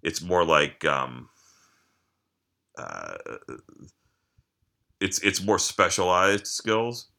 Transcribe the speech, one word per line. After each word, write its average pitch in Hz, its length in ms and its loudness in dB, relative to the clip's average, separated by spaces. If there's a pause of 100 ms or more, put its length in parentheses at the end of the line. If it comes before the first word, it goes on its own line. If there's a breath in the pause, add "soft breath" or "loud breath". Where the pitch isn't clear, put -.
it's 80 180 -4
more 87 240 2
like, 76 400 2
um, 65 460 -2 (1500 soft breath)
uh, 50 400 -12 (1800)
it's, 95 200 -2
it's 98 220 0
more 101 160 2
specialized 92 880 2
skills. 117 640 -2 (100)